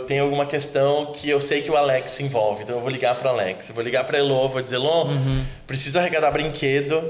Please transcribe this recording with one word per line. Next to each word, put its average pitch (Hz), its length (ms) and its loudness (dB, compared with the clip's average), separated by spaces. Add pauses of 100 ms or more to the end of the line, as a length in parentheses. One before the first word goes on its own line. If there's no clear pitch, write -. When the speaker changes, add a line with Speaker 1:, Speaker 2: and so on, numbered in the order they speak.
Speaker 1:
tenho 139 180 2
alguma 143 220 2
questão 143 640 2
que - 160 -8
eu 143 140 2
sei 143 220 0
que 160 80 -2
o 156 40 4
Alex 131 360 2
se 143 120 -4
envolve, 107 380 0
então 120 140 -6
eu 117 60 -4
vou 127 100 -4
ligar 123 240 0
pro 131 120 -2
Alex, 98 420 -2
eu 113 60 -14
vou 117 80 -4
ligar 123 200 0
pra 147 160 0
Elô, 135 280 2
vou 131 140 -2
dizer, 123 140 -6
"Elô, 151 300 2
Speaker 2:
Uhum. 135 380 0 (220)
Speaker 1:
preciso 139 320 -2
arrecadar 160 320 2
brinquedo, 147 800 0